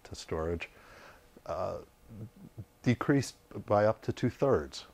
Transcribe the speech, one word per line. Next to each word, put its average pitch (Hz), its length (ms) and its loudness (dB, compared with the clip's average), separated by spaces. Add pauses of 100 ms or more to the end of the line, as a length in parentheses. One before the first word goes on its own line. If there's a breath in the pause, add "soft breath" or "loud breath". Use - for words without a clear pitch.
to - 100 -16
storage, 82 540 -6 (760 loud breath)
uh, 92 300 -4 (1040)
decreased 131 540 2 (280)
by 104 220 4
up 110 160 2
to - 100 -2
two-thirds 117 800 0